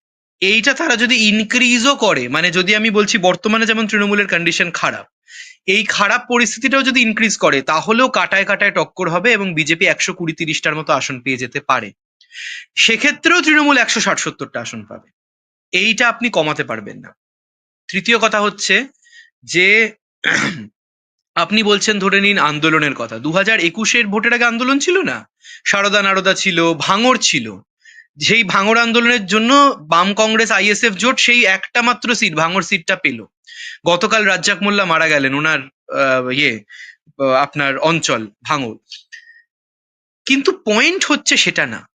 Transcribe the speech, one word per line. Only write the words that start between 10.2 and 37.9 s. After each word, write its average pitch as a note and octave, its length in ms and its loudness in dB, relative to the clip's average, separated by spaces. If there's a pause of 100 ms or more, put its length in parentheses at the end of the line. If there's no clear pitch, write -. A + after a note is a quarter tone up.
তিরিশটার D#3+ 420 -4
মতো D#3 180 -4
আসন C3 280 -2
পেয়ে C3 160 -4
যেতে B2+ 240 -8
পারে। A#2 320 -4 (800)
সেক্ষেত্রেও C#4+ 640 2
তৃণমূল D4 360 4
একশো A#3 240 0
ষাট F#3+ 180 0
সত্তরটা C3+ 420 -8
আসন A2+ 240 -12
পাবে, - 260 -20 (640)
এইটা A3 360 0
আপনি A#3 220 -2
কমাতে D3+ 340 -2
পারবেন G#2+ 340 -10
না। G2 160 -20 (720)
তৃতীয় G#3+ 300 0
কথা G#3 220 2
হচ্ছে G#3 460 0 (560)
যে, G3 500 2 (320)
<clears throat> - 500 -4 (600)
আপনি G#3+ 280 0
বলছেন, G#3 360 2
ধরে G3 220 2
নিন, G3+ 180 2
আন্দোলনের D3+ 560 2
কথা। A2+ 240 -8
দু C#3+ 140 -4
হাজার G3 280 2
একুশের G#3+ 460 0
ভোটের A3 260 -2
আগে A#3+ 120 0
আন্দোলন B3 340 0
ছিল F4+ 240 0
না? B2+ 260 -8 (360)
সারদা G3+ 380 2
নারদা F#3+ 320 2
ছিল, E3+ 400 0
ভাঙড় G#3+ 440 2
ছিল। A2+ 380 -2 (640)
সেই A3 220 2
ভাঙড় G#3 380 2
আন্দোলনের A#3 440 0
জন্য B3 540 4
বাম, E3+ 340 2
কংগ্রেস, A3 360 2
আইএসএফ A3 420 0
জোট A3+ 260 0
সেই A#3+ 260 4
একটা F#3+ 380 0
মাত্র A#3 320 -2
সিট, F#3 200 -2
ভাঙড় E3+ 280 0
সিটটা F#3 340 -4
পেল। A#2+ 280 -6 (640)
গতকাল G3+ 380 2
রাজ্জাক F#3 380 0
মোল্লা G3+ 220 2
মারা D#3+ 240 2
গেলেন, C#3 260 2
ওনার, D3+ 240 0 (360)
আহ, C3 340 0
ইয়ে, B2+ 360 -2 (540)
আহ, C#3 60 -2
আপনার C3+ 540 0
অঞ্চল D3+ 480 0 (160)